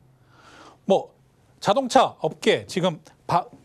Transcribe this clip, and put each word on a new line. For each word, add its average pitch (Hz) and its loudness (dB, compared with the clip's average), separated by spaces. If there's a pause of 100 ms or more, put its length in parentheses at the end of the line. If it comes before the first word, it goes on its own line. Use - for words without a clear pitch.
(840)
뭐 - 0 (480)
자동차 240 0
업계 156 -2
지금 175 -4 (260)
바-, 180 -2 (200)